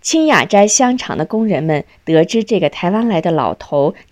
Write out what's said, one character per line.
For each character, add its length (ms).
青 260
雅 180
摘 220
香 300
肠 220
的 80
工 200
人 180
们 200
得 200
知 200
这 160
个 100
台 200
湾 180
来 120
的 120
老 200
头 420